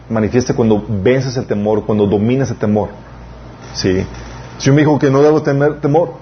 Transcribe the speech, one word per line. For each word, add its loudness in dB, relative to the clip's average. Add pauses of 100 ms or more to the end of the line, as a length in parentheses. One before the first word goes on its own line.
manifiesta 0
cuando 2
vences 0
el -4
temor, -2
cuando 2
dominas 0
el -6
temor. 0 (840)
Sí. 0 (520)
Si -2
yo 4
me 6
dijo 4
que 2
no 4
debo 4
tener 0
temor, 0